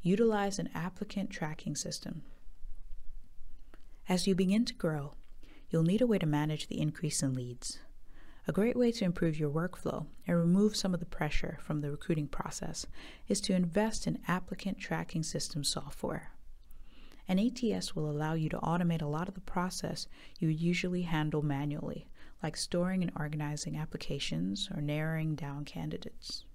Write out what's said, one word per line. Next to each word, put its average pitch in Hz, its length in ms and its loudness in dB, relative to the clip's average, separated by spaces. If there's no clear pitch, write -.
utilize 202 580 4
an 170 160 -2
applicant 185 560 -4
tracking 156 440 -4
system. - 460 -4
As 180 200 4
you 190 80 6
begin 190 300 6
to - 100 -6
grow, 151 400 -2
you'll 165 120 4
need 180 200 6
a 254 60 6
way 208 120 6
to 170 80 2
manage 151 400 2
the - 120 -4
increase 151 440 0
in 135 100 2
leads. 123 460 -6
A - 40 0
great 226 260 4
way 240 140 6
to 202 140 0
improve 165 340 2
your 151 100 4
workflow 156 560 -2
and 175 100 6
remove 190 380 6
some 185 180 2
of 170 60 0
the 175 80 -2
pressure - 540 2
from 151 200 -2
the 143 80 -2
recruiting 151 380 0
process - 580 -4
is 196 140 2
to 190 140 2
invest 185 500 2
in 165 220 0
applicant 185 500 -2
tracking 165 460 -2
system 147 400 -4
software. - 680 -4
An 185 120 4
A 226 100 4
T 240 240 0
S 180 220 -2
will 151 160 -2
allow 151 220 0
you 160 160 0
to - 100 -2
automate 170 420 2
a 151 60 0
lot 156 200 0
of 196 60 -8
the - 80 -12
process 180 680 -2
you 160 120 4
would 156 100 2
usually 180 440 2
handle 156 380 2
manually, 147 680 -2
like 160 120 -2
storing 180 460 0
and 175 180 0
organizing 151 580 -2
applications 165 1000 -2
or 156 40 -2
narrowing 156 540 0
down 143 320 -4
candidates. - 800 -6